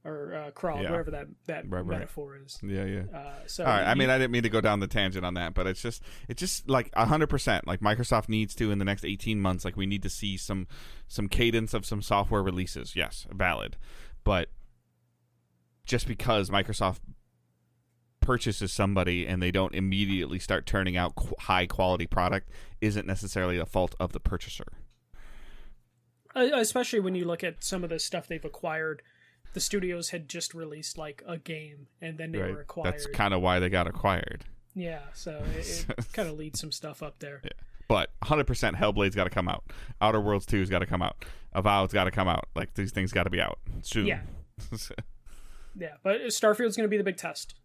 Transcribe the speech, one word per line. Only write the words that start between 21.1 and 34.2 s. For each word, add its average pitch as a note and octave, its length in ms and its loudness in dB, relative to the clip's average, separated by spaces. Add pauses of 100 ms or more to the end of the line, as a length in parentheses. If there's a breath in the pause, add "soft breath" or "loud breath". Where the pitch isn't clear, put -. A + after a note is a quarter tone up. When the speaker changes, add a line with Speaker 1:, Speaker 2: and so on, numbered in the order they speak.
Speaker 2:
qu-, - 260 -2
high F#2 260 4
quality F#2 400 2
product F2+ 420 2 (320 loud breath)
isn't G#2+ 260 2
necessarily F#2 520 0
the D#2+ 80 -2
fault F2+ 340 2
of - 120 0
the - 80 -4
purchaser. - 460 -4 (1700 soft breath)
Speaker 1:
Uh, B3+ 200 4
especially A#3+ 460 2
when F#3 140 0
you F3+ 100 0
look E3+ 200 -2
at E3 200 -4
some F3+ 200 -2
of E3 60 -6
the E3 80 -2
stuff - 280 -4
they've D#3 180 -8
acquired, D#3+ 580 -4 (520 soft breath)
the F#3 60 -4
studios F3+ 500 -2
had E3 180 -8
just E3+ 260 -6
released, D#3 440 -10
like, D3+ 280 -10
a E3+ 120 -8
game D3+ 480 -12 (140)
and D#3+ 180 -8
then D#3+ 140 -8
they D#3+ 80 -4
Speaker 2:
Right. F#2+ 120 -2
Speaker 1:
were G2+ 80 -8
acquired. E3+ 340 -4
Speaker 2:
That's - 120 -6
kinda G2+ 320 2
why F2+ 200 4
they F2+ 120 2
got F2+ 160 2
acquired. - 580 0 (300)